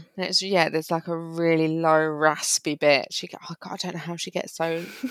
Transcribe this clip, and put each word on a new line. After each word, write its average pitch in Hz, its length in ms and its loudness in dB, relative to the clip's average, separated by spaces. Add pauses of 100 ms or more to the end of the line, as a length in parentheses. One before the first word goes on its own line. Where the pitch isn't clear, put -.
(160)
And 185 100 -4
it's, 185 140 0
yeah, 190 280 2
there's, 160 240 -2
like, 165 160 -2
a 170 100 -2
really 165 480 2
low, 156 400 4
raspy 151 680 0
bit. 143 340 4
She - 160 -6
go-, - 120 -14 (120)
oh 165 100 -8
God, 190 120 -10
I - 60 -8
don't 180 160 -6
know 170 60 -6
how 165 140 -8
she 170 160 -8
gets - 260 -6
so 165 280 -2 (260)